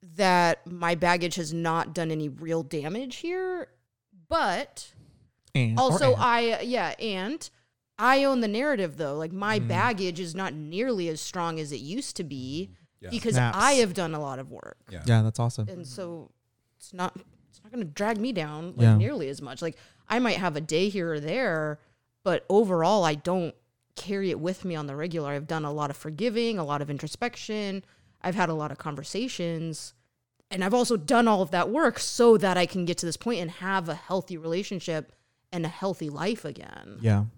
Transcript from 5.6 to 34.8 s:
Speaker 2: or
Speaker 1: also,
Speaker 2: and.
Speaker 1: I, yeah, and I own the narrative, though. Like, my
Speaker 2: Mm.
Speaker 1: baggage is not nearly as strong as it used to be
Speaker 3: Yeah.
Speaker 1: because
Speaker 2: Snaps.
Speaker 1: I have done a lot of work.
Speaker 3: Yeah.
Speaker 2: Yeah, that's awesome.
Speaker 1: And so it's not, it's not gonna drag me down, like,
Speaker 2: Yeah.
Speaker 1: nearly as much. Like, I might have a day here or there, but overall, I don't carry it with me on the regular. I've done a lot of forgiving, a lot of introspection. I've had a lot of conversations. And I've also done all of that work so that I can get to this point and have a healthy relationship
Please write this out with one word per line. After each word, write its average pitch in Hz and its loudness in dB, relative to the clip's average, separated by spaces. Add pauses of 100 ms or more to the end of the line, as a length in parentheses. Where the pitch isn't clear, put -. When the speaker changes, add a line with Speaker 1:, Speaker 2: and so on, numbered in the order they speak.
Speaker 2:
or 254 6
Speaker 1:
also, 262 6
Speaker 2:
and. 214 2
Speaker 1:
I, 233 2
yeah, 220 -2
and 208 -4 (520)
I 262 6
own 269 4
the 220 2
narrative, 208 0
though. 147 -2
Like, 160 -6
my 208 0
Speaker 2:
Mm. 117 -2
Speaker 1:
baggage 185 0
is 170 -6
not 180 -4
nearly 175 -4
as 156 -4
strong 170 -4
as 151 -6
it 143 -6
used 170 -8
to 190 -6
be 135 -8 (280)
Speaker 3:
Yeah. 92 -12
Speaker 1:
because 233 -2
Speaker 2:
Snaps. 120 4
Speaker 1:
I 262 6
have 233 4
done 165 -2
a 151 -4
lot 135 -6
of 135 -12
work. - -16 (120)
Speaker 3:
Yeah. 85 -12
Speaker 2:
Yeah, 113 6
that's 110 0
awesome. 117 -2
Speaker 1:
And 87 -12
so 170 -12 (460)
it's - -20
not, 180 -4 (360)
it's - -20
not 214 -20
gonna 240 -6
drag 208 -2
me 240 -2
down, 160 -6
like, 120 4
Speaker 2:
Yeah. 110 10
Speaker 1:
nearly 151 2
as 139 -8
much. 135 -12
Like, 165 -4 (320)
I 220 2
might 247 2
have 180 -2
a 151 -2
day 160 2
here 175 -4
or 151 -4
there, 156 -2 (440)
but 175 2
overall, 185 6
I 156 4
don't 175 -2 (420)
carry 196 -4
it - -2
with 180 -4
me 180 -4
on 151 -6
the 139 -8
regular. 156 -4
I've 143 -6
done 160 -2
a 147 -4
lot 147 -2
of 135 -8
forgiving, 220 -2
a 170 -2
lot 143 -2
of 143 -6
introspection. 196 -6 (380)
I've 180 -2
had 180 2
a 160 -2
lot 151 -4
of 139 -12
conversations. 165 -6 (580)
And 190 -4
I've 196 2
also 247 4
done 233 4
all 208 6
of 185 0
that 175 2
work 233 2
so 233 6
that 185 4
I 180 4
can 180 -2
get 170 -2
to - -4
this 160 -4
point 226 -4
and 170 -4
have 185 -4
a 156 -2
healthy 180 -6
relationship 165 -4 (400)